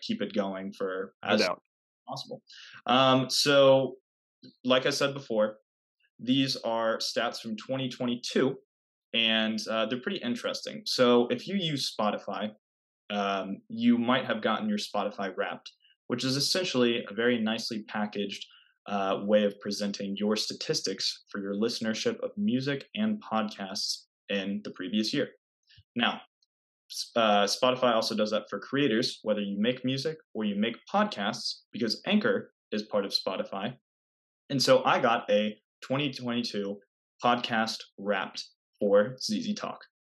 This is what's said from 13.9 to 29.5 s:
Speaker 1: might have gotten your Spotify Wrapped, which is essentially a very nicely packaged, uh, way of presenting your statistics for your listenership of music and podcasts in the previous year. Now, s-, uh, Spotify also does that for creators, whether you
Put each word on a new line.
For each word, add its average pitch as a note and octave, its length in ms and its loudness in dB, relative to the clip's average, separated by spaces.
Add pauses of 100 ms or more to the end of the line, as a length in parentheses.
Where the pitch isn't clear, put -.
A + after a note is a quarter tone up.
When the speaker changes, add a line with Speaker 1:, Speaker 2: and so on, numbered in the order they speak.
Speaker 1:
might B2 280 2
have A2+ 180 -4
gotten A2 260 0
your G#2 80 0
Spotify G2 580 -4
Wrapped, - 360 -8 (360)
which B2 160 -4
is C3 120 -2
essentially C3 720 2
a G2+ 40 -14
very A#2 260 2
nicely A2 480 -4
packaged, G#2 580 -6 (400)
uh, G2 380 -2
way G#2+ 220 4
of G2+ 140 -2
presenting G2+ 580 -6
your G#2+ 180 0
statistics - 920 -4
for G#2+ 100 -10
your G2 160 -4
listenership A2+ 640 -2
of - 180 -6
music C3 480 0 (100)
and G#2+ 280 0
podcasts G2+ 800 -4 (260)
in G2+ 360 -2
the G2+ 60 -8
previous G#2 420 -2
year. C#3+ 160 0 (640)
Now, A2+ 260 0 (680)
s-, - 240 -10
uh, G#2 300 6
Spotify B2+ 500 4
also A2 180 0
does G#2 180 2
that G#2 180 0
for G2+ 100 -6
creators, C3 640 0
whether G#2 180 0
you G2+ 180 -4